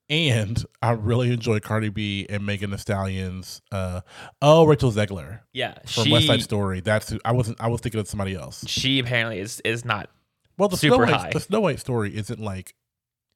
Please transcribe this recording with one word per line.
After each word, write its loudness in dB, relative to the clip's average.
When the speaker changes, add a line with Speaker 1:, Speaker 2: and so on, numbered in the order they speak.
Speaker 1:
And 0
I 2
really 0
enjoy 0
Cardi -2
B -4
and -6
Megan -4
Thee -4
Stallion's, -6
uh, -4
oh, 8
Rachel 6
Zegler -4
Speaker 2:
Yeah, -4
Speaker 1:
from 0
Speaker 2:
she 4
Speaker 1:
West 6
Side 4
Story. -2
That's 0
who, -6
I 0
wasn't, -2
I -2
was -2
thinking -4
of -8
somebody -4
else. -12
Speaker 2:
she 0
apparently -2
is, -8
is -2
not -4
Speaker 1:
Well, 4
the -4
Speaker 2:
super 6
Speaker 1:
Snow 6
White, 4
Speaker 2:
high. 0
Speaker 1:
the -2
Snow -2
White 0
story -2
isn't, -6
like, -8